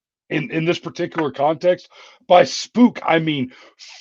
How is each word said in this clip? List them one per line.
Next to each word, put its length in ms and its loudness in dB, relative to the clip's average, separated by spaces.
in, 220 -6
in 140 -4
this 140 -2
particular 520 -6
context, 580 -2
by 180 6
spook, 600 0
I 140 0
mean 340 -4